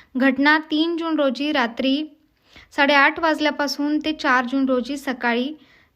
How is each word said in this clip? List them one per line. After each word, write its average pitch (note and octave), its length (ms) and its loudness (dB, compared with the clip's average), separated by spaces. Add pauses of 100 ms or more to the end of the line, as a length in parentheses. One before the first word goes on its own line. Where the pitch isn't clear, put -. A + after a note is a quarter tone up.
(160)
घटना C4+ 420 4 (140)
तीन D#4+ 260 0
जून D#4+ 220 -2
रोजी C#4+ 320 0
रात्री C4+ 520 -2 (720)
साडेआठ C#4+ 440 4
वाजल्यापासून D4 840 -2
ते D#4 80 -2
चार C4 320 0
जून C4+ 200 -2
रोजी C4 320 -2
सकाळी B3+ 560 -4 (420)